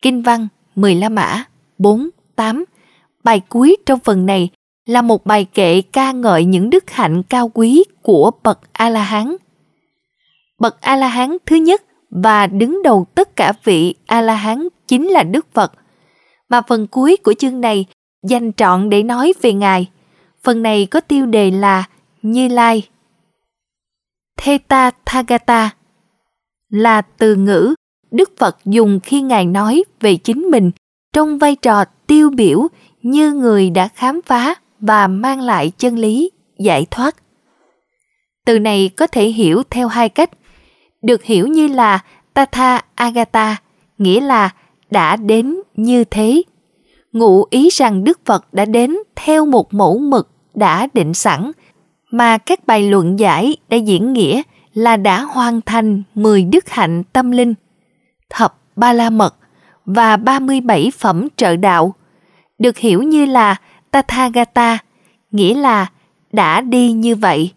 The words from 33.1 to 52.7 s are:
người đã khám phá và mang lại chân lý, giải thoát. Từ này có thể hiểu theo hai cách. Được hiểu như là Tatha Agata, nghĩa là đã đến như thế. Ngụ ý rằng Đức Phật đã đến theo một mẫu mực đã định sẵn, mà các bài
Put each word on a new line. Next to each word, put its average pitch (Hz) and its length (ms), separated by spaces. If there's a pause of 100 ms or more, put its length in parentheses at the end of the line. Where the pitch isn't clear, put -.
người 220 360
đã 185 180
khám 269 380
phá 254 300 (240)
và 208 280
mang 247 340
lại 185 360
chân 240 200
lý, 233 340 (280)
giải 170 320
thoát. 277 240 (1300)
Từ 233 140
này 202 380
có 330 100
thể 220 200
hiểu 220 420
theo 247 180
hai 226 220
cách. - 200 (720)
Được 233 220
hiểu 208 240
như 311 200
là 226 320 (340)
Tatha 254 480 (140)
Agata, 226 600 (400)
nghĩa 196 240
là 240 280 (420)
đã 180 240
đến 226 400 (200)
như 233 280
thế. 220 400 (680)
Ngụ 202 380
ý 277 200
rằng 220 340
Đức 311 220
Phật - 280
đã 202 120
đến 240 320 (180)
theo 311 300
một 254 280
mẫu 196 260
mực 277 300 (240)
đã 202 400
định 165 200
sẵn, 185 380 (600)
mà 233 260
các - 300
bài 208 220